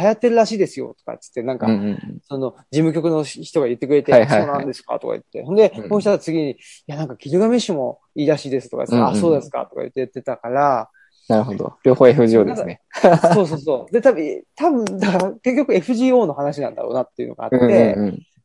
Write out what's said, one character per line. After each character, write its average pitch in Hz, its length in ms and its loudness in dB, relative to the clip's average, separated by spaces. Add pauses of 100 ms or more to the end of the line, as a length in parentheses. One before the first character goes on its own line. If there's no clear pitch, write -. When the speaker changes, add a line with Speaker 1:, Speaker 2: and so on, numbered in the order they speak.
Speaker 1:
流 - 20 0
行 214 60 4
っ 220 80 -4
て 240 100 0
る 233 60 0
ら 226 100 4
し 220 60 -8
い 220 80 -6
で 170 80 0
す - 120 -14
よ、 120 180 -12
と - 60 -20
か 117 120 -12
っ - 40 -20
つ - 100 -20
っ - 40 -20
て、 123 80 -8
な 127 140 -6
ん - 20 -10
か、 117 80 -6
Speaker 2:
う 110 60 2
ん - 20 2
う 104 40 0
ん 101 100 -4
う - 60 -2
ん。 - 280 -12
Speaker 1:
そ 139 160 -12
の、 131 140 -6 (180)
事 143 100 -2
務 160 140 2
局 165 160 -2
の 156 140 -2
人 156 360 -6
が 139 80 0
言 120 80 -2
っ - 40 -20
て 135 80 -6
く 139 60 0
れ 143 100 2
て、 139 80 0
Speaker 2:
は 123 80 8
い 110 60 6
は - 20 -8
い - 20 -8
は 113 80 4
い。 - 80 2
Speaker 1:
「そ 143 80 -4
う - 20 -4
な 139 80 -4
ん 143 40 -6
で 135 60 -8
す - 100 -16
か」 120 180 -8
と 131 60 -10
か 117 60 -6
言 - 80 -10
っ - 20 -20
て。 - 180 -14
ほ 147 100 -10
ん 196 40 -2
で、 214 200 4
Speaker 2:
う 220 60 -14
ん - 40 -14
う - 20 -12
ん。 - 20 -12
Speaker 1:
も 208 80 0
う - 20 2
一 196 200 0
つ - 60 -12
次 165 120 -4
に、 147 160 -4
「い - 40 -14 (280)
や、 147 100 -12
な 156 100 -6
ん - 20 -12
か、 127 80 -14
ギ - 160 -12
ル 175 80 2
ガ 220 100 2
メ 247 80 2
ッ - 20 2
シ 214 120 -6
ュ 170 40 -2
も 127 240 -6 (140)
い 147 120 -2
い - 20 2
ら 151 100 2
し - 80 -12
い 139 40 -10
で 127 120 -2
す」 - 100 -20
と 127 60 -10
か 131 80 -4
言 - 0 -
っ - 40 -10
て、 120 60 0
Speaker 2:
う 120 40 4
ん - 20 4
う - 20 4
ん - 40 2
う 131 40 0
ん。 - 60 -
Speaker 1:
「あ、 - 20 2
そ 175 100 2
う 156 40 4
で 139 80 0
す 143 80 -18
か」 123 200 -6
と 127 60 -18
か 131 60 -8
言 131 80 -10
っ - 20 -18
て、 - 40 -20
言 127 100 -4
っ 120 40 -20
て 135 120 -14
た 127 160 -8
か 117 120 -14
ら。 131 400 0 (380)
Speaker 2:
な 110 120 2
る 107 40 0
ほ 117 120 -6
ど。 - 280 -10
両 127 120 6
方 131 120 8
エ 117 60 8
フ 123 120 4
ジ 113 120 4
ー 110 40 6
オ 98 40 4
ー - 20 -2
で - 80 -4
す 220 80 -6
ね。 - 180 -12 (220)
Speaker 1:
な 175 120 8
ん 156 40 2
か、 170 140 4
そ 202 80 4
う 175 60 0
そ 160 80 -6
う 147 40 -8
そ 135 300 -4
う。 - 20 -12
で、 226 80 2
多 247 140 4
分、 147 300 -6 (120)
多 330 160 0
分、 233 140 0 (120)
だ 196 140 0
か 180 60 2
ら、 185 160 0
結 240 240 -2
局 277 160 0
エ 185 80 2
フ 247 120 -4
ジ 233 120 0
ー 254 100 4
オ 240 80 4
ー - 20 0
の 147 80 -4
話 143 280 -6
な 120 80 -4
ん 113 60 -14
だ 120 80 -8
ろ 120 80 -6
う - 20 -6
な 127 80 -2
っ - 120 -8
て - 80 -12
い 120 40 -6
う 120 40 -10
の 120 60 -14
が 120 80 -12
あ 113 40 -8
っ - 20 -8
て、 127 80 2
Speaker 2:
う - 20 4
ん 123 60 4
う - 20 4
ん 110 400 4
う - 40 -4
ん。 - 80 -12 (260)